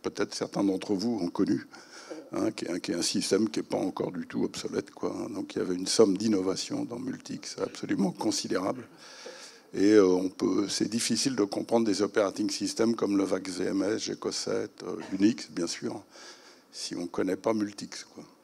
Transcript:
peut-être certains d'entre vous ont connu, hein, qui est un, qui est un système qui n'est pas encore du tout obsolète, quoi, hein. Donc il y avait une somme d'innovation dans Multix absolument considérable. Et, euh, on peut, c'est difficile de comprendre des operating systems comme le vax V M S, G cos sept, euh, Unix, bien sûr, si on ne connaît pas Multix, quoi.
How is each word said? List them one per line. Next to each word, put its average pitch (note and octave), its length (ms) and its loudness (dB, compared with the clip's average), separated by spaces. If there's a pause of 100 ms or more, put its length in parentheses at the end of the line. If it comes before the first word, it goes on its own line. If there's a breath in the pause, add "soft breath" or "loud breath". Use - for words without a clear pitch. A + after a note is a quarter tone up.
peut-être G2 320 -4
certains G2+ 280 -2
d'entre F#2+ 300 0
vous G#2+ 280 0
ont E2+ 80 0
connu, - 380 0 (640 loud breath)
hein, G#2 180 0
qui - 140 -8
est - 40 -6
un, F2 100 -2
qui - 120 -6
est E2+ 40 0
un E2+ 60 -2
système G2 480 2
qui - 100 -2
n'est F2 60 -4
pas G#2+ 120 -4
encore - 340 -2
du - 160 -8
tout - 160 -2
obsolète, - 480 -4
quoi, - 240 -4
hein. G2+ 140 -6
Donc G2 260 -8
il A#2 40 -2
y - 20 0
avait F2+ 140 0
une F#2 120 -4
somme G2+ 280 8
d'innovation G2+ 720 0
dans A#2 140 -8
Multix - 600 -8
absolument - 520 -2
considérable. G#2+ 760 -2 (840 loud breath)
Et, G2+ 180 6
euh, G2+ 160 10
on F2+ 220 4
peut, G2 400 0
c'est G#2 200 0
difficile A#2 460 0
de G#2 80 2
comprendre G#2+ 420 2
des G2 160 2
operating G2+ 480 2
systems A#2 460 0
comme G2+ 220 2
le F#2+ 80 6
vax F#2+ 260 -2
V F#2 140 -2
M F#2+ 180 0
S, G#2 220 0
G G2+ 100 -4
cos G2+ 160 -4
sept, G#2 520 -4
euh, F2+ 120 -6 (180)
Unix, G#2 380 2
bien E2+ 160 -4
sûr, G#2+ 360 -6 (680 loud breath)
si - 240 -10
on F2+ 60 -4
ne F2 60 -4
connaît F#2+ 280 0
pas A2+ 180 0
Multix, G#2 520 -4
quoi. - 180 -20 (200)